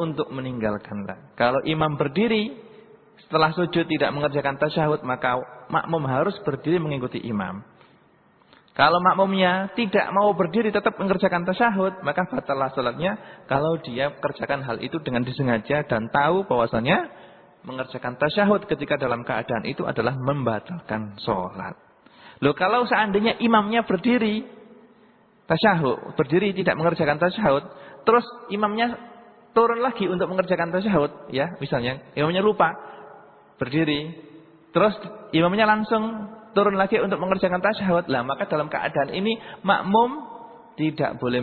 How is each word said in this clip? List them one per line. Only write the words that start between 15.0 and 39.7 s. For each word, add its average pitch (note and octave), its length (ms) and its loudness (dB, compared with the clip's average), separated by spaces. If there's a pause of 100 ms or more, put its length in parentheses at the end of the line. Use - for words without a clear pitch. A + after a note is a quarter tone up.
dengan B2 180 4
disengaja C3 640 0
dan A2+ 220 0
tahu E3+ 400 2
bahwasanya B2 680 2 (480)
mengerjakan B2+ 540 -8
tasyahud G3+ 500 4
ketika D3 300 0
dalam B2 260 0
keadaan A2+ 460 -2
itu - 180 -4
adalah A#2 320 0
membatalkan A#2 1000 -4
salat. F#2+ 560 -4 (640)
Loh, D3 160 2
kalau G#3+ 320 2
seandainya G#3+ 480 2
imamnya A3+ 480 2
berdiri G#3+ 560 0 (1040)
tasyahud, E3 720 2
berdiri E3 320 2
tidak F#3 240 0
mengerjakan D#3 480 0
tasyahud, F3 400 2 (400)
terus A#3 240 4 (240)
imamnya G#3+ 480 -2 (560)
turun A#3 240 4
lagi A#3 320 0
untuk F#3 160 0
mengerjakan F3 480 0
tasyahud, F3+ 560 0
ya, D3 320 -2
misalnya, C3+ 400 -2 (160)
imamnya E3+ 240 2
lupa, F#3 320 2 (880)
berdiri, D3+ 480 -2 (640)
terus G3 240 4 (320)
imamnya F#3+ 400 4
langsung G#3+ 640 -2 (160)
turun G3+ 240 2
lagi G3 240 2
untuk F3 240 -2
mengerjakan F#3 400 0
tasyahud, F#3+ 480 0
lah, B2+ 160 0
maka C#3 240 -6
dalam D3+ 160 0
keadaan D3+ 480 -2
ini A3 240 -2 (240)
makmum A3+ 640 2 (480)